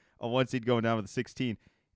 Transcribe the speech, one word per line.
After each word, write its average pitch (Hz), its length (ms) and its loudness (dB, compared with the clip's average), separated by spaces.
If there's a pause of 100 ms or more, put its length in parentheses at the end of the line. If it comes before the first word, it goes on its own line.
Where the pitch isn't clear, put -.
(200)
a - 80 -6
one 123 200 2
seed 120 180 -4
going 120 180 4
down 113 140 2
with 104 80 -4
a - 40 -14
sixteen. 123 480 -4 (380)